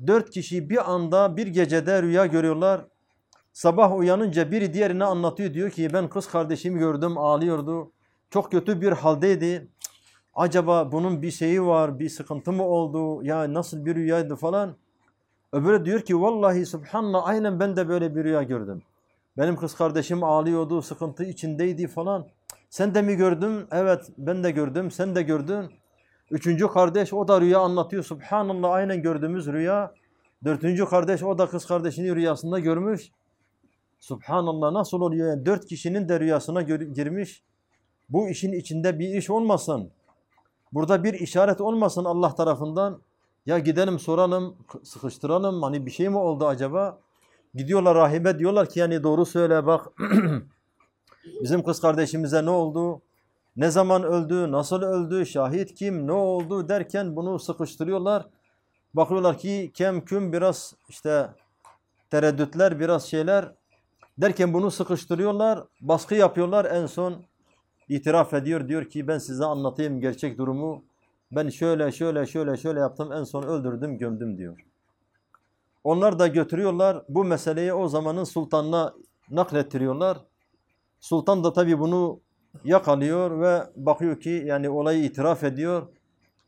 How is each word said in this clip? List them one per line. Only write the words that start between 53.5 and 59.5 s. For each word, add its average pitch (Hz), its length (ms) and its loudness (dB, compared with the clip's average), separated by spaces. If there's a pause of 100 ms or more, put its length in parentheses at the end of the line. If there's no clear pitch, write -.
Ne 151 140 2
zaman 185 320 4
öldü? 170 500 0
Nasıl 147 300 -2
öldü? 185 440 -2
Şahit 147 480 -2
kim? 185 320 -4
Ne 151 60 -2
oldu?" 185 560 -2
derken 185 480 -2
bunu 175 220 -4
sıkıştırıyorlar. 180 880 -4 (680)
Bakıyorlar 160 440 2
ki 196 360 -6